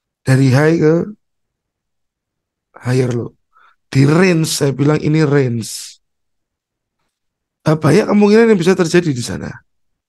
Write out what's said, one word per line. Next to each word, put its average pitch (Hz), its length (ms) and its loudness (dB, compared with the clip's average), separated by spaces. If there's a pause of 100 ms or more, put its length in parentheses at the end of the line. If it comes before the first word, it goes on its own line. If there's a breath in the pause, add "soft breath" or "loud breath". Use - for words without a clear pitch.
(220)
dari 131 300 2
high 156 260 2
ke 156 160 2 (1900)
higher 127 240 -2
low, 120 220 -8 (560 soft breath)
di 135 160 2
range, 165 420 2
saya 143 300 -4
bilang 147 240 0
ini 156 240 0
range. 127 760 -4 (1700)
Eh, 156 100 2
banyak 156 320 0
kemungkinan 208 460 4
yang 185 80 2
bisa 180 160 2
terjadi 170 340 0
di 120 140 -6
sana. 76 260 -10 (580)